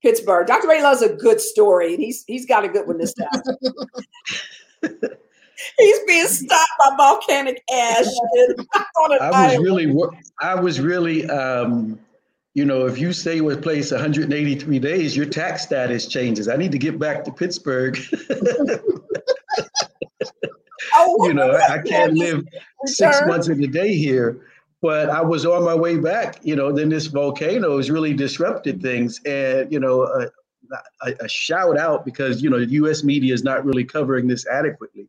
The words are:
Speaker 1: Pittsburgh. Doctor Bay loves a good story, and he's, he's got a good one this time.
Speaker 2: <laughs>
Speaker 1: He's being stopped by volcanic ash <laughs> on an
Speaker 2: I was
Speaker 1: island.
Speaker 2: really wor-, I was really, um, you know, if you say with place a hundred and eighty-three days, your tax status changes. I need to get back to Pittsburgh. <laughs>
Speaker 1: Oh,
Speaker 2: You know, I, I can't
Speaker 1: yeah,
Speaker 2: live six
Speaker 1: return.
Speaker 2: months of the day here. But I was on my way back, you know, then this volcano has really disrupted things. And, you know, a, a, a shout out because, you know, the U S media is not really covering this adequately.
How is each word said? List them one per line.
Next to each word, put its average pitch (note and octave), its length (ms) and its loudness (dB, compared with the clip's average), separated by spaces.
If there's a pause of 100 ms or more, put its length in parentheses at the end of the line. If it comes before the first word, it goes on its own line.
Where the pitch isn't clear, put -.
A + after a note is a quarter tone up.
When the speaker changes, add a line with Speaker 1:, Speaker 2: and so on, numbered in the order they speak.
Speaker 1:
Pittsburgh. G#3 460 2
Doctor C4+ 200 2
Bay D#4+ 140 4
loves C4+ 220 4
a G#3 100 2
good A3+ 260 4
story, F3+ 540 2
and F3+ 80 -4
he's, A#3+ 240 -6
he's B3+ 220 -10
got G#3+ 180 2
a - 20 -4
good F#3+ 200 -4
one E3+ 100 -4
this G3+ 160 -4
time. C4 300 -6 (1400)
Speaker 2:
<laughs> - 100 -6 (880)
Speaker 1:
He's G#4+ 300 8
being E4+ 180 4
stopped D#4+ 540 2
by C#4 180 6
volcanic C#4 640 2 (100)
ash A#3 340 2
<laughs> - 920 0
on D#4 160 4
an C4+ 80 4
Speaker 2:
I D3+ 80 0
was - 60 2
Speaker 1:
island. C4 280 6
Speaker 2:
really F#3 220 2
wor-, D#3+ 260 0 (300)
I F3+ 140 -2
was F3 240 0
really, E3 500 -2
um, A#2+ 680 -2 (560)
you C#3+ 100 0
know, C3 220 2
if B2 100 -4
you E3+ 160 -2
say E3 280 -4
with D3+ 200 -2
place D3+ 300 -2
a B2+ 80 -2
hundred D3+ 240 -2
and C#3+ 100 -2
eighty-three C#3+ 460 -2
days, D3 360 -2
your D3 120 -2
tax D#3+ 340 -6
status B2 460 -4
changes. A2+ 400 -4
I A#2 80 -2
need E3+ 160 -2
to C#3 80 -2
get D#3 180 -4
back D3 280 -4
to D3 60 -10
Pittsburgh. C3 680 -4 (280)
<laughs> C4 540 -2 (2000)
Speaker 1:
Oh, E4+ 340 6
Speaker 2:
You D#3+ 60 2
know, C3+ 180 2
I, D3 240 4
I - 40 -4
can't E3+ 380 2
Speaker 1:
yeah, E3+ 160 2
Speaker 2:
live C#3+ 140 -4 (380)
six C#4 320 2
Speaker 1:
return. D4 120 2
Speaker 2:
months E3 180 0
of D#3 100 0
the C#3+ 100 0
day F3+ 280 0
here. C3 520 0 (340)
But D3+ 280 0
I D#3 120 0
was D#3+ 240 0
on F3 180 2
my E3 120 2
way E3 220 0
back, F3+ 460 -2
you D3+ 120 -2
know, C#3 160 0
then D3+ 180 0
this D#3 160 -2
volcano D3+ 720 -2
has C3+ 140 -2
really D#3 220 -2
disrupted C#3 680 -4
things. A#2+ 440 -4
And, C3+ 460 -2
you D3 80 -2
know, B2+ 240 2
a, B2 240 -2 (760)
a, B2+ 180 -6
a A2+ 80 -10
shout E3+ 480 0
out D3+ 260 -2
because, B2+ 380 -4
you D3 80 0
know, B2 100 2
the A#2+ 120 -2
U D3+ 180 2
S D3+ 140 -2
media C#3 300 2
is A#2 100 -2
not C3+ 200 -2
really C3 200 0
covering B2+ 440 -2
this B2 200 -2
adequately. C3 600 -6